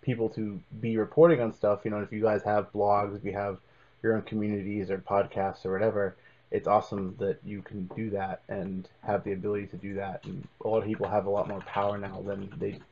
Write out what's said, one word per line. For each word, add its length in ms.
people 280
to 300
be 180
reporting 440
on 120
stuff. 300
You 80
know, 100
if 100
you 100
guys 220
have 280
blogs, 460
if 80
you 80
have 240
your 140
own 60
communities 680
or 80
podcasts 680
or 80
whatever, 420
it's 160
awesome 520
that 240
you 180
can 340
do 160
that 360
and 400
have 220
the 80
ability 340
to 100
do 180
that. 280
And 240
a 40
lot 120
of 60
people 220
have 180
a 40
lot 200
more 120
power 360
now 280
than 320
they 220